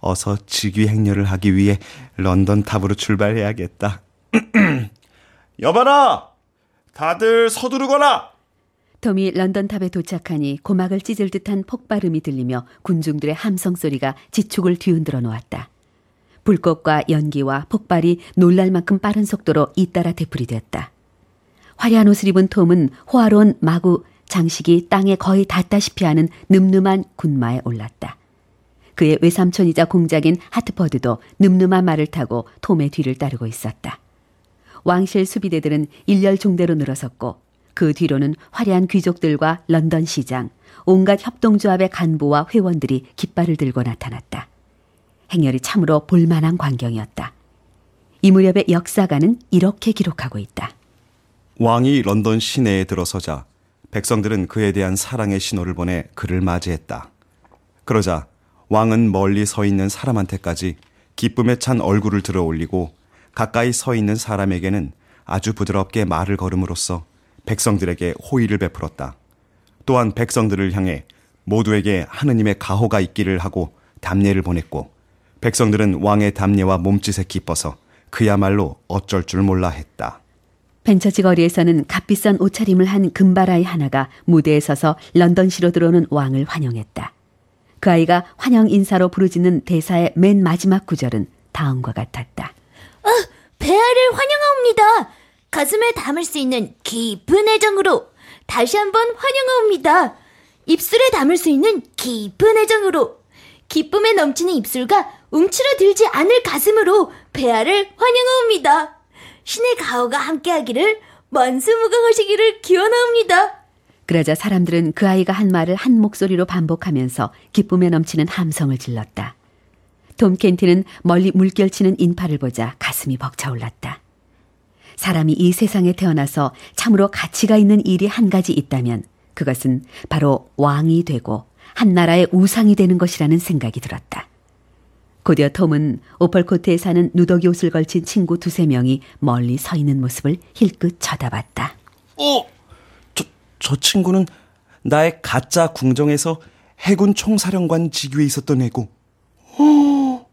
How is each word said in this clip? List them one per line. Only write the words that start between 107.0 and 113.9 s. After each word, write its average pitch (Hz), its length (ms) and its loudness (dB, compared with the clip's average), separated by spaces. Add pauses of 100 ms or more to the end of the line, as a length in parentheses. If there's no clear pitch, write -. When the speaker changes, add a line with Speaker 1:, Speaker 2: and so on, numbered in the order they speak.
Speaker 3:
폐하를 262 600 0
환영하옵니다. 453 1040 0 (500)
신의 466 280 -2
가호가 247 420 -4
함께하기를 320 840 -2 (300)
만수무강하시기를 440 1300 2
기원하옵니다. 440 1040 2 (400)